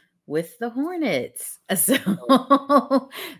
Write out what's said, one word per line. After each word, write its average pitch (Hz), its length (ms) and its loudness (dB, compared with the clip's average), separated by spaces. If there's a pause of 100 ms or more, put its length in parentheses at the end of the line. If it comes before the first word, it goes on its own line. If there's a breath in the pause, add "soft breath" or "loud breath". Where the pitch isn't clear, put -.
(280 soft breath)
with 165 320 -4
the 233 100 -4
Hornets. 262 920 -4
<laughs> - 120 -4
So 269 1300 2 (300 loud breath)